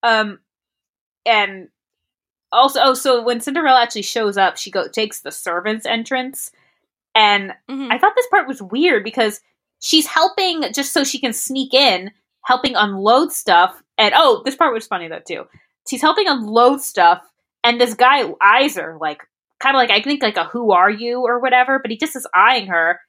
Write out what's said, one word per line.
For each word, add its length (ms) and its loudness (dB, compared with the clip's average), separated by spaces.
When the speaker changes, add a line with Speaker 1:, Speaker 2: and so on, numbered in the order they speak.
Speaker 1:
Um, 340 0
and 400 0
also, 280 2
oh, 140 4
so 300 0
when 160 -2
Cinderella 420 2
actually 200 -6
shows 360 -4
up, 180 2
she 140 -14
go-, 160 -4
takes 360 -8
the 100 -14
servants' 520 -6
entrance, 680 -6
and 340 2
Speaker 2:
Mm-hmm. 240 -8
Speaker 1:
I 60 -2
thought 180 2
this 120 0
part 200 0
was 140 -12
weird 420 0
because 360 -2
she's 260 0
helping 680 0
just 200 -6
so 120 0
she 140 -6
can 140 -4
sneak 420 -6
in, 360 2
helping 320 0
unload 560 2
stuff. 500 2
And, 180 2
oh, 280 4
this 120 -4
part 160 2
was 140 -8
funny, 220 -8
though, 180 -14
too. 180 -10
She's 120 -6
helping 280 2
unload 520 2
stuff, 400 2
and 160 2
this 140 0
guy 280 4
eyes 340 4
her, 240 -10
like, 200 -8
kinda 160 2
like, 140 2
I 100 4
think, 220 -4
like, 140 -2
a 80 -2
"Who 280 -4
are 180 6
you?" 320 -6
or 180 -2
whatever, 400 2
but 100 -8
he 80 -6
just 160 -6
is 200 -12
eyeing 340 4
her. 400 -2